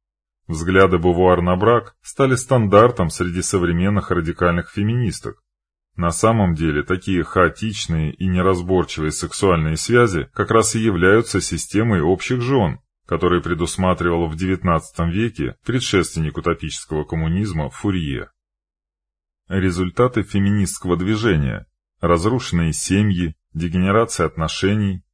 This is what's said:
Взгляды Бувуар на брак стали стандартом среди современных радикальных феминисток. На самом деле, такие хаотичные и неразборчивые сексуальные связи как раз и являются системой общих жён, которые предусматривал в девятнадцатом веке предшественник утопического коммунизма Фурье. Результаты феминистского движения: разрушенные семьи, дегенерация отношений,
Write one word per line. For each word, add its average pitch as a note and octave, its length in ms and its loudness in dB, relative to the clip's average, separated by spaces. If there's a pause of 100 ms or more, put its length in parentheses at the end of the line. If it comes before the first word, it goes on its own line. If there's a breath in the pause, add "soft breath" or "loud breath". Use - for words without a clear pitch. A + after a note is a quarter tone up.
(460)
Взгляды F2+ 500 4
Бувуар F2 460 4
на F2+ 140 2
брак A2 440 2
стали C3 340 0
стандартом A2 760 4
среди F2 320 -4
современных F2+ 680 0
радикальных F2 600 -2
феминисток. A2 720 -4 (520)
На E2+ 160 -2
самом G#2+ 440 2
деле, D2+ 280 0
такие F#2 400 -2
хаотичные E2+ 920 -2
и F#2+ 120 -6
неразборчивые F2+ 840 0
сексуальные D#2+ 640 0
связи A2+ 560 0
как - 180 -4
раз A2 240 2
и A#2 40 0
являются G2+ 640 2
системой G2+ 580 -2
общих F#2 400 0
жён, A#2+ 400 0 (260)
которые E2+ 360 0
предусматривал E2+ 840 -2
в D#2+ 100 -6
девятнадцатом E2+ 720 -2
веке F#2 460 -4 (100)
предшественник F2 720 -2
утопического D#2 680 -6
коммунизма E2 640 -2
Фурье. D2 600 -4 (1160)
Результаты F#2+ 760 0
феминистского G2 720 0
движения: F#2 680 0 (340)
разрушенные E2+ 720 0
семьи, F2+ 600 0 (180)
дегенерация F#2 760 0
отношений, F#2+ 760 -2 (120)